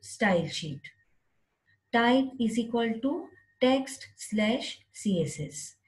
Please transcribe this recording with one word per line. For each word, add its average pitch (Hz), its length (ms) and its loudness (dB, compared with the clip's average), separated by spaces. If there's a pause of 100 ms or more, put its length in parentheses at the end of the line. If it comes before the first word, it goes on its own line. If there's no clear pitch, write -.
style 175 460 0
sheet. 151 340 -8 (1080)
Type 247 380 4 (100)
is 226 180 0
equal 233 440 0
to 294 260 -2 (320)
text 262 560 2
slash 214 640 -2 (140)
C 180 280 0
S 143 180 -4
S. - 360 -12 (120)